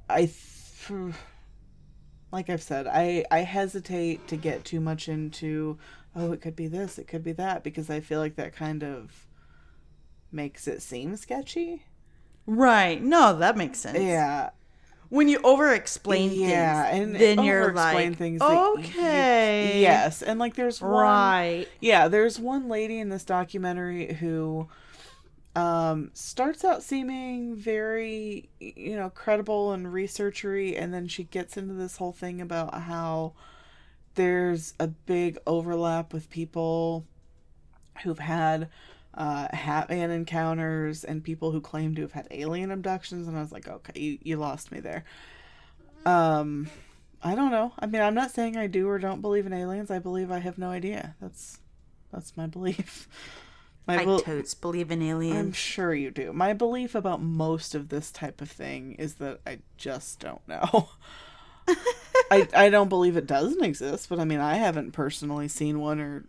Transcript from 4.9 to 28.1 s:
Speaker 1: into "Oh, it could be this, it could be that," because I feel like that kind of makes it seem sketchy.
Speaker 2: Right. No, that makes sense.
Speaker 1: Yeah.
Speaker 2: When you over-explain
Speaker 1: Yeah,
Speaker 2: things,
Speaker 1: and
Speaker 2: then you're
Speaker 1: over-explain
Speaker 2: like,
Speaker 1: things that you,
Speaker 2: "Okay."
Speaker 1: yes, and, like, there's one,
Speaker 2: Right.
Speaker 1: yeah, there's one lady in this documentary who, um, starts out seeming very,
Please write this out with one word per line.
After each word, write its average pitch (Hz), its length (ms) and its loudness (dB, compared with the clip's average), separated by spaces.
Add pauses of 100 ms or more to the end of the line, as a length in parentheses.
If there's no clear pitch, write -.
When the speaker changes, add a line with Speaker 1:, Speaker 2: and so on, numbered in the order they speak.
Speaker 1:
into 156 680 -6 (380)
"Oh, 170 160 -2
it - 80 -8
could 160 160 -10
be 165 120 -6
this, 185 300 -6
it - 100 -14
could 160 140 -8
be 165 100 -6
that," 180 320 -4
because 156 260 -8
I 151 100 -4
feel 151 200 -4
like 156 160 -4
that 160 180 -8
kind 156 300 -6
of 135 420 -12 (1040)
makes 147 360 -10
it - 140 -6
seem 139 340 -10
sketchy. 320 680 -8 (640)
Speaker 2:
Right. 214 560 6
No, 254 360 8
that 196 180 4
makes 175 220 -2
sense. - 220 -4
Speaker 1:
Yeah. 156 500 0 (600)
Speaker 2:
When 294 180 6
you 285 160 4
over-explain 220 880 4
Speaker 1:
Yeah, 170 580 4
Speaker 2:
things, 190 120 2
Speaker 1:
and 214 140 -4
Speaker 2:
then 208 280 8
you're 196 180 6
Speaker 1:
over-explain 175 500 4
Speaker 2:
like, 165 60 -6
Speaker 1:
things 165 220 -2
that 294 120 6
you, 381 280 4
Speaker 2:
"Okay." 240 1000 4
Speaker 1:
yes, 156 420 6
and, 226 180 -2
like, 240 160 -2
there's 247 260 -2
one, 190 80 0
Speaker 2:
Right. 196 760 6 (140)
Speaker 1:
yeah, 185 280 8
there's 214 320 4
one 254 280 -4
lady 220 300 -2
in 208 120 -6
this 190 140 -6
documentary 180 920 -4
who, 160 540 -4 (840)
um, 165 600 0
starts - 500 -4
out 370 180 2
seeming 254 720 -6
very, 220 920 -6 (120)